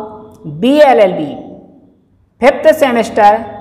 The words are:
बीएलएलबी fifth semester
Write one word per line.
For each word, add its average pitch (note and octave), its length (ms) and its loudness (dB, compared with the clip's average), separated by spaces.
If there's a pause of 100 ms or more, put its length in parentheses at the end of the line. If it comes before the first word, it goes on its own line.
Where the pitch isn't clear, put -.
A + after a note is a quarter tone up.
(580)
बीएलएलबी A3 760 2 (1040)
fifth D4 340 2
semester A3+ 640 0 (220)